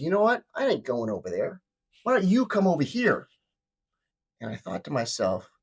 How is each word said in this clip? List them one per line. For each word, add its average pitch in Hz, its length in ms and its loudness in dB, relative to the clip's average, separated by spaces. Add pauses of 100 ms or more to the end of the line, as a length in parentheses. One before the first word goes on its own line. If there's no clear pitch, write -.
You 151 80 -4
know 202 120 2
what? 233 220 2 (120)
I 269 100 -4
ain't 175 180 0
going 117 280 -2
over 95 180 -6
there. 127 320 -4 (400)
Why 240 120 0
don't 196 140 2
you 233 200 4
come 196 180 2
over 175 160 4
here? 170 460 0 (1120)
And 113 100 -10
I 107 60 -8
thought 92 300 -10
to - 60 -10
myself 110 560 -2 (160)